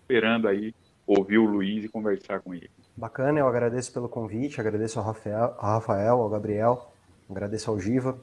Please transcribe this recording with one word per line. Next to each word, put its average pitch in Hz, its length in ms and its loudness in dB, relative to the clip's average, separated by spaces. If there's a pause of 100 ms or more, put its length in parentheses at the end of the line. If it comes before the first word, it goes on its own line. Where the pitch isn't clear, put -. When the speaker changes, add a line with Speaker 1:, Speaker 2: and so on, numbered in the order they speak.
Speaker 1:
esperando 113 460 2
aí 104 260 -2 (340)
ouvir 101 300 4
o 113 80 8
Luiz 104 400 0
e 110 40 -10
conversar 101 520 -4
com 90 120 -12
ele. 82 160 -14 (280)
Speaker 2:
Bacana, 131 420 -2
eu 135 80 4
agradeço 120 460 0
pelo 120 160 -6
convite, 117 500 -6
agradeço 110 400 -2
ao 101 60 -4
Rafael, 110 520 -2
ao 110 220 2
Rafael, 113 420 2
ao 104 80 0
Gabriel, 107 600 0 (380)
agradeço 101 420 -6
ao 104 80 0
Giva 127 440 -2